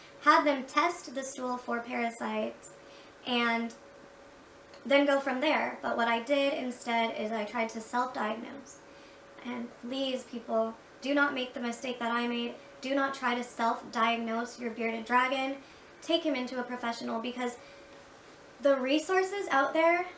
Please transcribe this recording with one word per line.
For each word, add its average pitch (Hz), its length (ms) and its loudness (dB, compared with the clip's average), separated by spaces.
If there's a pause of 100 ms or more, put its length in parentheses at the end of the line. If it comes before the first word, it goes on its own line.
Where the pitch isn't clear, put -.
(220)
had 311 220 8
them 269 200 2
test 320 500 0
the 262 100 -6
stool 254 340 -4
for 233 240 -4
parasites, 233 920 -4 (560)
and 233 460 0 (1120)
then 277 200 6
go 277 140 4
from 254 220 -2
there. 254 400 2
But 233 160 -2
what 233 100 2
I 233 140 2
did 277 320 2
instead 233 640 -2
is 214 160 -4
I 214 100 -2
tried 226 260 -2
to 220 120 -8
self-diagnose. 240 960 -4 (680)
And 240 220 -6 (140)
please, 262 420 -2
people, 226 520 -2 (260)
do 269 120 0
not 285 200 4
make 254 200 -4
the 269 60 -8
mistake 240 400 -4
that 233 140 0
I 240 140 0
made. 240 260 -2 (260)
Do 269 160 -2
not 277 180 2
try 247 220 0
to 247 80 -2
self-diagnose 233 1120 0
your 240 140 -6
bearded 226 320 -4
dragon. 262 540 2 (440)
Take 330 220 2
him 302 120 2
into 247 260 -4
a - 20 -6
professional, 240 560 -4
because 240 380 -4 (1040)
the 277 160 6
resources 370 760 2
out 277 220 4
there 339 320 6 (120)